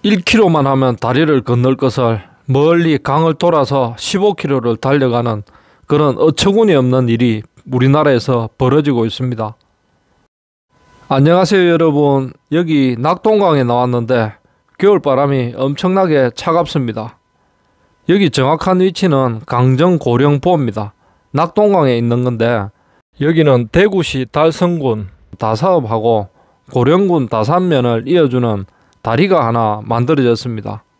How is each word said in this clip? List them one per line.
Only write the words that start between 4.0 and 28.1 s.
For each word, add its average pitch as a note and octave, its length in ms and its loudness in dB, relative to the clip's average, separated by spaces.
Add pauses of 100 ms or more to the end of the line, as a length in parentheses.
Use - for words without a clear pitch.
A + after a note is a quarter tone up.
킬로를 A#2+ 460 -2
달려가는 A#2+ 640 -2 (440)
그런 D3 300 0
어처구니 G#3 580 2
없는 B2+ 360 0
일이 A2+ 320 0 (280)
우리나라에서 B2+ 880 0
벌어지고 C3 480 0
있습니다. A2 500 -6 (1500)
안녕하세요, F3 600 4
여러분. C#3+ 640 0 (200)
여기 D3 460 0
낙동강에 D3 680 0
나왔는데 A#2+ 680 0 (460)
겨울바람이 C#3 800 0
엄청나게 D3 760 0
차갑습니다. B2+ 840 -4 (880)
여기 F#3+ 220 2
정확한 D#3+ 500 0
위치는 C#3 640 0
강정고령보입니다. C3 1500 0 (380)
낙동강에 E3 680 0
있는 A#2+ 260 -2
건데 A#2 440 -2 (520)
여기는 C#3+ 480 2
대구시 F3+ 640 0
달성군 D3+ 800 -2 (260)
다사읍하고 A2+ 960 -2 (420)
고령군 D#3 560 0
다산면을 B2 760 0
이어주는 B2 580 0 (380)